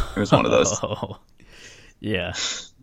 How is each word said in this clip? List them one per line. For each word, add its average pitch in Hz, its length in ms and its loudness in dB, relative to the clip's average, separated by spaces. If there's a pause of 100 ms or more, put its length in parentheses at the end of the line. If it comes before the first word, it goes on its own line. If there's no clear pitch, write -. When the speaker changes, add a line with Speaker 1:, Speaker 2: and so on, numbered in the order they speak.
(160)
Speaker 1:
It 101 40 0
was 101 120 2
one 127 120 6
of 58 60 2
those. - 220 4
Speaker 2:
<laughs> - 100 -6
Oh, 104 360 -6 (840)
yeah. 90 320 -2 (500)